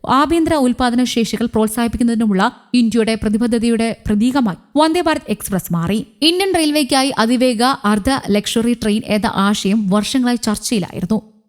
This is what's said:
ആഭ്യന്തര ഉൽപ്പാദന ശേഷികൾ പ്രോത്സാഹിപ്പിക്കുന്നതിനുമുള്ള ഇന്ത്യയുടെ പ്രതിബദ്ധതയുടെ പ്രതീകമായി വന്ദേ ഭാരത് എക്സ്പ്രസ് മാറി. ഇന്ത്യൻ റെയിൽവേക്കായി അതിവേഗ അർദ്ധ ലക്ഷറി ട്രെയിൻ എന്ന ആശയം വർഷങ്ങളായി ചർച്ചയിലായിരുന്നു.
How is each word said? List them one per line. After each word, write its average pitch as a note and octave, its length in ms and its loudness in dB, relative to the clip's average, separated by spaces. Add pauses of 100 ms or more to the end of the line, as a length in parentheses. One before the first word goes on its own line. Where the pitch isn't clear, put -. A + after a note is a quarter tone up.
ആഭ്യന്തര D#4 460 2
ഉൽപ്പാദന B3 480 0
ശേഷികൾ A#3 420 -2
പ്രോത്സാഹിപ്പിക്കുന്നതിനുമുള്ള A3 1040 0 (220)
ഇന്ത്യയുടെ A3+ 420 2
പ്രതിബദ്ധതയുടെ A3+ 800 0 (100)
പ്രതീകമായി A3+ 520 0 (200)
വന്ദേ D#4+ 240 2
ഭാരത് D#4 280 0
എക്സ്പ്രസ് F#3+ 440 -4
മാറി. F3 320 -2 (160)
ഇന്ത്യൻ F4+ 360 2
റെയിൽവേക്കായി D4 640 0
അതിവേഗ A#3+ 440 2
അർദ്ധ G#3+ 460 0 (200)
ലക്ഷറി A3+ 440 0
ട്രെയിൻ A3 320 -2
എന്ന G3+ 200 -2
ആശയം G3+ 640 0
വർഷങ്ങളായി A#3+ 460 0
ചർച്ചയിലായിരുന്നു. G#3+ 880 -2 (280)